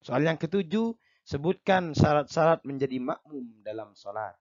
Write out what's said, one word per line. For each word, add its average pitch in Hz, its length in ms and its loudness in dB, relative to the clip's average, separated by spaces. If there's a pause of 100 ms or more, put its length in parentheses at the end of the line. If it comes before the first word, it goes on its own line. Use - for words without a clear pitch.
Soal 135 160 0
yang 160 160 2
ketujuh, 196 560 -2 (320)
sebutkan 170 720 0
syarat-syarat 156 640 4
menjadi 135 400 -4
makmum 127 640 -10
dalam 107 320 -10
sholat. 101 420 -10